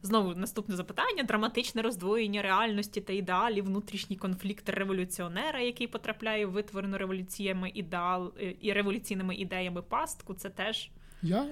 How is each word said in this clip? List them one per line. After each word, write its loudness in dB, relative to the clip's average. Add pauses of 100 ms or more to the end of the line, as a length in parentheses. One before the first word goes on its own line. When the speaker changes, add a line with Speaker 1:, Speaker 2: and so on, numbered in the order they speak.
Speaker 1:
Знову 4
наступне -2
запитання. 0
Драматичне 2
роздвоєння 2
реальності 2
та -4
ідеалів, 2
внутрішній -2
конфлікт -2
революціонера, 0
який 0
потрапляє -2
в -2
витворену -2
революціями -2
ідеал, 0
е, -2
і 2
революційними 2
ідеями -2
пастку, -2
це -8
теж -2 (320)
Speaker 2:
Я 4